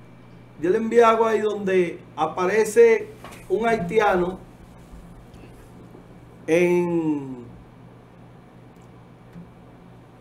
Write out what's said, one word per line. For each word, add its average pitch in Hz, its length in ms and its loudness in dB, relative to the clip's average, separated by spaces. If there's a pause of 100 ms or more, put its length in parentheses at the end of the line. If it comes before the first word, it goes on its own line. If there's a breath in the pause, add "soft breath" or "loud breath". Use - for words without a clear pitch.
(600)
yo 165 120 -2
le 214 60 2
envié 226 260 2
algo 226 220 4
ahí 220 160 0
donde 190 580 -2 (160)
aparece 208 960 2 (380)
un 214 200 -2
haitiano 190 720 0 (2000)
en, 160 1000 0 (2750)